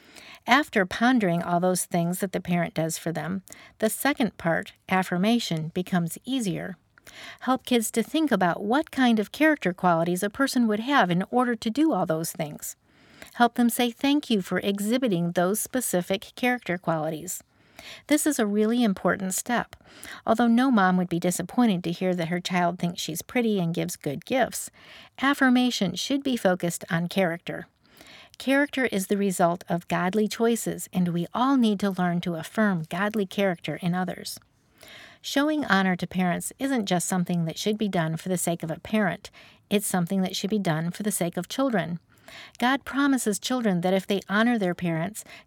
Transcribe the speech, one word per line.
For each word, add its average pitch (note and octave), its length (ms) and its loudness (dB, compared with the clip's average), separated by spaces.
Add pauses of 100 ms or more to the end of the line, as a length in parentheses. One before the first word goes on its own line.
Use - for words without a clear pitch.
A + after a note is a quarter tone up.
(460)
After A#3 400 2
pondering G#3 560 2
all F3 180 0
those F#3 240 2
things F3 360 -2
that G3 120 -4
the F3+ 80 -2
parent F3 320 -2
does D#3+ 240 -2
for - 160 -4
them, E3 300 -6 (360)
the A3 120 2
second - 480 -2
part, E3+ 340 -2 (160)
affirmation, F#3 840 0
becomes F3 500 -2
easier. F#3+ 540 -4 (600)
Help B3+ 260 -2
kids A#3 240 2
to A#3 120 0
think D4+ 300 0
about F#3+ 300 2
what B3 280 0
kind A#3+ 280 4
of G3+ 140 -2
character C#4+ 420 2
qualities F3 480 2
a G#3 80 0
person C4 360 2
would G#3+ 140 0
have A#3 300 4
in F3 200 2
order A#3+ 240 0
to A3+ 140 -6
do D4 240 2
all F#3 140 0
those E3 260 -2
things. - 420 -8 (600)
Help A#3+ 220 2
them A#3+ 120 4
say B3 220 0
thank C#4+ 400 0
you G#3+ 100 2
for F3+ 200 -2
exhibiting G3+ 720 0
those F#3 280 0
specific - 760 -4
character B3 420 -2
qualities. D#3+ 640 -4 (640)
This D4 200 2
is D4 120 0
a A3 80 2
really G#3+ 360 2
important F#3+ 520 0
step. - 420 -4 (500)
Although A#3 200 4
no A#3+ 240 4
mom F#3 260 6
would F3+ 140 0
be E3+ 100 0
disappointed F3+ 640 2
to E3+ 80 -2
hear F3+ 220 0
that E3+ 140 -4
her F3 120 -2
child F3+ 380 0
thinks F3 240 -4
she's D#3+ 180 -8
pretty A3 400 0
and E3+ 140 0
gives E3+ 220 -4
good - 280 -6
gifts, - 460 -2 (500)
affirmation B3 760 2
should C#4 280 -2
be B3+ 160 -2
focused F3+ 520 0
on E3+ 160 -2
character. E3+ 600 -4 (720)
Character C4+ 480 0
is G3 200 -2
the G#3 120 0
result F#3 500 2
of F3 200 -4
godly F#3 380 0
choices, G#3+ 640 -2
and F3+ 180 0
we E3+ 260 -2
all C4 220 2
need A3 240 4
to G3+ 100 0
learn F3+ 320 0
to F3 120 -4
affirm E3+ 540 -2
godly G3+ 380 -2
character F3+ 560 -2
in F3 120 0
others. - 460 -6 (800)
Showing D4 460 0
honor F#3+ 300 4
to F3 100 -4
parents F3+ 520 -2
isn't B3+ 280 -2
just F3+ 200 0
something F3 380 0
that E3 140 -6
should G#3+ 200 -2
be G#3+ 100 -2
done D#3+ 280 -2
for F3+ 140 -6
the F3+ 80 0
sake E3+ 240 -4
of D#3+ 80 -6
a D3+ 100 -8
parent. G3+ 500 -2 (380)
It's G#3 180 0
something F#3+ 360 0
that F#3 120 -2
should G3 160 -4
be G#3+ 80 0
done E3 320 -2
for G#3 120 -8
the G#3 100 -2
sake F3 240 -2
of F3 120 -4
children. F3+ 520 -2 (580)
God C4 280 0
promises C4 520 0
children A3 440 0
that F#3 120 2
if F#3+ 120 0
they G3 240 -2
honor A3+ 280 2
their F3+ 160 0
parents, E3+ 500 -4 (220)